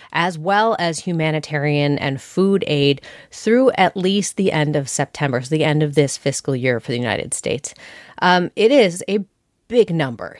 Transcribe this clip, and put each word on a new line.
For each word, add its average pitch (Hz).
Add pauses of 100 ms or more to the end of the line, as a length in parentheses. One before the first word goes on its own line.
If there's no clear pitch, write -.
(120)
as 170
well 202
as 170
humanitarian 151
and 135
food 190
aid 143 (300)
through 247
at -
least 190
the 190
end 151
of 135
September, 135
so 127
the 156
end 151
of 147
this 143
fiscal 139
year 123
for 131
the 120
United 113
States. - (480)
Um, 180
it 220
is 190
a 202 (440)
big 226
number. 135